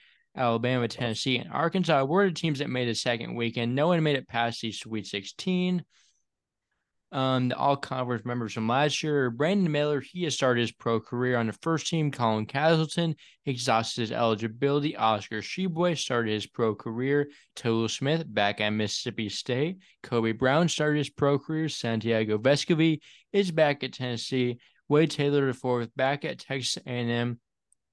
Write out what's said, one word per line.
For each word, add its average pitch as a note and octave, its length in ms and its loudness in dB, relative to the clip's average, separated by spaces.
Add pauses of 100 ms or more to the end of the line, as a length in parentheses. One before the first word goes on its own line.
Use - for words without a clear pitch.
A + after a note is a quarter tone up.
(340)
Alabama, A#2+ 540 2
Tennessee, A#2+ 500 -2
and - 140 -8
Arkansas E3 520 2
were F#3 220 4
the F3+ 80 0
teams D3+ 240 -2
that C#3+ 100 -4
made B2+ 200 -2
a A2 80 -2
second A#2+ 400 -2
weekend. A#2 400 -2
No D3 100 2
one E3+ 160 4
made D3+ 140 2
it B2+ 100 -8
past A#2 360 -2
the A2 100 -6
Sweet A2 340 -8
sixteen. F3+ 800 -4 (1300)
Um, C3 380 2
the - 60 -2
all-conference B2+ 680 0
members A#2+ 300 -4
from A2 120 -2
last C#3 380 2
year, C#3+ 260 2
Brandon E3 400 2
Miller, D3 300 0
he F3 240 -8
has D3 100 -2
started B2 280 2
his A2 100 -2
pro A2+ 260 0
career B2 380 -2
on A2+ 100 0
the G#2+ 60 -2
first E3 340 -2
team. D#3 240 0
Colin A2 340 0
Castleton D#3+ 720 2 (320)
exhausted B2 540 0
his A2 100 -2
eligibility. A#2+ 840 0
Oscar A2 440 0
Tshiebwe F3 560 -2
started A#2 360 -2
his G#2 160 -4
pro A2+ 260 0
career. C3+ 560 -2 (240)
Tolu A2+ 320 0
Smith D3+ 400 -2
back G#2 340 0
at G#2+ 100 0
Mississippi G#2+ 580 -4
State. D3 480 -2 (260)
Kobe A2+ 300 0
Brown C3 360 4
started D3+ 300 0
his C#3+ 100 -2
pro C#3+ 300 2
career. D#3+ 300 -4
Santiago A2 680 0
Vescovi D3+ 600 4 (340)
is G3+ 200 2
back D3 320 2
at B2+ 80 -8
Tennessee. B2 640 -2 (300)
Wade D3 240 4
Taylor C#3+ 340 2
the B2+ 80 0
fourth B2 400 -2
back C#3 300 0
at C3+ 160 -8
Texas - 440 -6
A B2+ 60 -10
and A#2+ 220 -2
M. A#2+ 280 -2 (520)